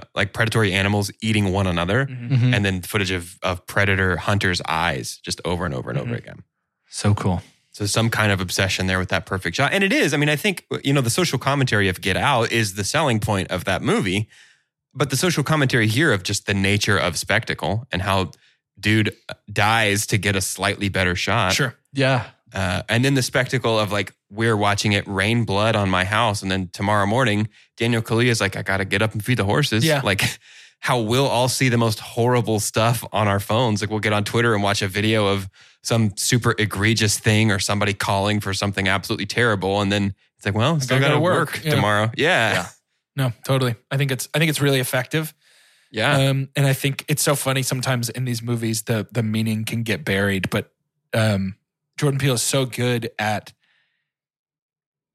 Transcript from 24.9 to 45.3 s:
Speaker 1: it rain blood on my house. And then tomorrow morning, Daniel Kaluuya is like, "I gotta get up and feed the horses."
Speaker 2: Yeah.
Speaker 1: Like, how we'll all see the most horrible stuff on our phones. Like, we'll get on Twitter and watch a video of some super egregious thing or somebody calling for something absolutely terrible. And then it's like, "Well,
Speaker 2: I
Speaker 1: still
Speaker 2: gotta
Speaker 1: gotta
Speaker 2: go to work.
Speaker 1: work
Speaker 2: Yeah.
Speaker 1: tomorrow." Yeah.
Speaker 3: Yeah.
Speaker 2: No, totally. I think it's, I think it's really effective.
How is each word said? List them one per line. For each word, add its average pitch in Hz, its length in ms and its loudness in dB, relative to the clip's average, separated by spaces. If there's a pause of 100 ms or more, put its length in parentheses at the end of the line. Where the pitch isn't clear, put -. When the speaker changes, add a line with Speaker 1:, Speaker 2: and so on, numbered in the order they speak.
Speaker 1:
it 101 140 2
rain 104 380 2
blood 104 320 0
on 101 140 2
my 92 140 2
house. 107 380 0
And 95 80 -4
then 92 220 -2
tomorrow 101 340 2
morning, 107 420 2 (280)
Daniel 117 260 0
Kaluuya 117 260 2
is 113 120 2
like, 98 160 -2
"I 101 60 -6
gotta 98 220 -2
get 95 180 0
up 110 100 0
and 107 120 -6
feed 123 140 0
the 101 60 0
horses." 110 400 2
Speaker 2:
Yeah. 151 180 2
Speaker 1:
Like, - 360 -2 (420)
how 131 200 0
we'll 120 260 2
all 120 220 2
see 131 200 0
the 120 100 2
most 117 220 2
horrible 117 600 0
stuff 113 520 0
on 104 160 2
our 98 120 2
phones. 107 400 0
Like, 104 100 -4
we'll 107 100 -2
get 107 120 0
on 104 120 0
Twitter 117 300 2
and 101 80 0
watch 101 200 0
a 101 60 -2
video 104 400 2
of 98 200 -2 (340)
some 113 340 0
super 117 420 0
egregious 104 600 0
thing 110 320 2
or 98 80 0
somebody 101 360 0
calling 104 460 0
for 98 140 -4
something 98 340 -2
absolutely 98 380 -2
terrible. 101 540 0
And 101 100 0
then 101 240 0 (220)
it's - 100 -20
like, 98 80 0
"Well, 127 220 2
Speaker 2:
I - 40 0
Speaker 1:
still 131 180 0
Speaker 2:
gotta - 20 2
Speaker 1:
gotta 139 140 2
Speaker 2:
go - 20 2
to 123 40 2
work. 170 340 0
Speaker 1:
work - 100 -8
Speaker 2:
Yeah. 156 100 0
Speaker 1:
tomorrow." 104 420 2
Yeah. 131 360 2
Speaker 3:
Yeah. 90 140 -2 (500)
Speaker 2:
No, 131 160 0 (120)
totally. 131 300 0 (160)
I 139 60 -2
think 135 160 0
it's, 120 200 -6
I 151 60 -2
think 160 120 2
it's 147 100 -2
really 139 200 4
effective. 135 540 -4 (560)